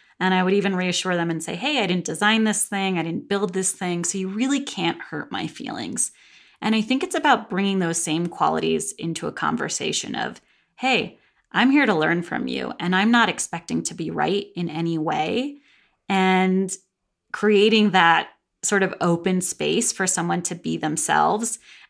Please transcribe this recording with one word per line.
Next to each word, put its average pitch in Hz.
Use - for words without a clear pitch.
And 185
I 185
would 185
even 196
reassure 180
them 170
and 160
say, 170
"Hey, 254
I 190
didn't 175
design 214
this 214
thing. 190
I 160
didn't 165
build 196
this 190
thing. 175
So 196
you 190
really 254
can't 175
hurt -
my 156
feelings." -
And 220
I 220
think 254
it's 359
about 269
bringing 196
those 165
same 165
qualities 160
into 165
a 151
conversation -
of, 117
"Hey, 247
I'm 247
here 277
to 202
learn 165
from 131
you, -
and 180
I'm 202
not 233
expecting 165
to 170
be 165
right 165
in 175
any 165
way." 160
And 185
creating 208
that 170
sort 196
of 185
open 180
space 170
for 190
someone 175
to 175
be 165
themselves. 160